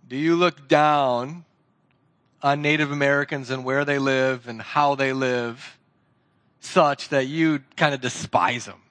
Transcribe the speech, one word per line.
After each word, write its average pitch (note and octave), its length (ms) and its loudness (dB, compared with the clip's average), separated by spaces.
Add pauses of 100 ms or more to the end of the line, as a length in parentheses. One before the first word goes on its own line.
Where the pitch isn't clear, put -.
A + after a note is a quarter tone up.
Do B2 80 -12
you E3 220 0
look E3+ 320 -2
down D3 720 2 (960)
on C#3+ 200 0
Native D3 320 2
Americans C#3+ 560 0
and C3 160 -4
where C3+ 180 0
they C#3+ 160 0
live C3 480 0
and A2+ 140 -12
how C#3+ 340 0
they C3+ 160 -2
live B2+ 680 -4 (840)
such D3+ 480 2
that C3+ 180 0
you D#3 320 0 (160)
kind D3+ 180 2
of C3 60 -6
despise A#2+ 680 -2
them? F#2+ 260 -18